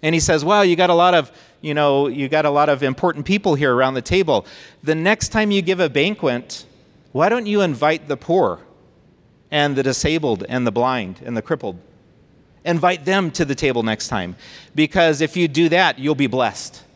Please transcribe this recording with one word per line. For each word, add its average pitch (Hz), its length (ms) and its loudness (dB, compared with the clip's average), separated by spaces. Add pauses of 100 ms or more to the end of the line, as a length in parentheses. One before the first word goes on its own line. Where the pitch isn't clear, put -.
And 156 120 0
he 160 60 2
says, 156 240 2
"Wow, 202 180 4
you 180 140 4
got 180 140 2
a 170 40 4
lot 175 180 6
of, 156 180 2 (300)
you 151 140 -6
know, 143 320 2
you 135 220 -4
got 156 180 0
a 147 40 2
lot 147 180 2
of 139 140 0
important 147 440 -2
people 196 300 0
here 135 180 2
around 131 200 2
the 127 80 -4
table. 160 440 0 (360)
The 156 120 0
next 185 340 0
time 214 220 0
you 196 100 2
give 180 200 -2
a 165 100 2
banquet, 139 760 -2 (480)
why 151 160 2
don't 226 180 -2
you 208 140 0
invite 151 480 -2
the 143 80 -4
poor 120 440 -2 (920)
and 147 240 0
the 135 80 0
disabled 135 680 -2
and 123 160 -4
the 117 80 0
blind 120 520 -4
and 117 120 -8
the 110 60 -6
crippled? 101 360 -8 (840)
Invite 170 400 0
them 185 280 0
to 170 120 0
the 139 100 -4
table 123 280 -2
next 110 260 -4
time, 90 280 -6 (380)
because 156 460 2
if 156 160 -2
you 175 120 0
do 156 200 2
that, 170 300 2
you'll 143 160 -2
be 135 140 0
blessed. 117 540 -4 (140)